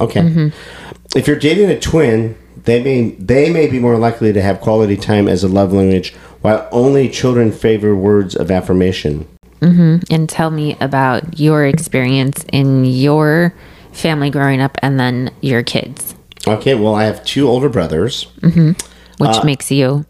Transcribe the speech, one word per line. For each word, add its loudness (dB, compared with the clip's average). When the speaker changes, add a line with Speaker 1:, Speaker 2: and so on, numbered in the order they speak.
Speaker 1:
Okay. 0
Speaker 2:
Mm-hmm. 2
Speaker 1:
If 0
you're 2
dating 2
a 0
twin, 0
they 2
may, 0
they 2
may 2
be -2
more 2
likely 0
to 2
have 0
quality 2
time 0
as 0
a 2
love 2
language, 2
while 0
only 2
children 0
favor 0
words 2
of -4
affirmation. -2
Speaker 2:
Mm-hmm. 4
And 0
tell -2
me -4
about -2
your 2
experience -2
in 2
your 2
family -2
growing 0
up -2
and 0
then -2
your 0
kids. -8
Speaker 1:
Okay, 0
well, 0
I 0
have -4
two -2
older 2
brothers. -4
Speaker 2:
Mm-hmm. 2
Which 0
Speaker 1:
Uh, -2
Speaker 2:
makes -2
you 0